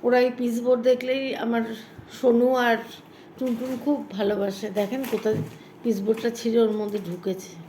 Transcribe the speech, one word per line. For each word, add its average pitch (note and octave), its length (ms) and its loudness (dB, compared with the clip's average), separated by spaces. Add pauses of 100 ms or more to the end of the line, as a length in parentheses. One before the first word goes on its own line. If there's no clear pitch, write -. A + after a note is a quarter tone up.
ওরা B3 200 6
এই B3 120 2
পিচবোর্ড A#3+ 440 0
দেখলেই B3+ 420 2 (200)
আমার A#3 200 0 (540)
সোনু B3 300 6 (180)
আর A3+ 100 4 (600)
টুনটুন B3+ 360 -4 (120)
খুব C#4+ 140 2 (180)
ভালোবাসে। G3+ 540 -2
দেখেন G#3 320 -2 (100)
কোথায় G#3+ 260 0 (440)
পিচবোর্ডটা A3 560 0
ছিঁড়ে A#3 260 0
ওর G#3+ 160 2
মধ্যে G#3 180 -4 (100)
ঢুকেছে। F#3 440 -6 (160)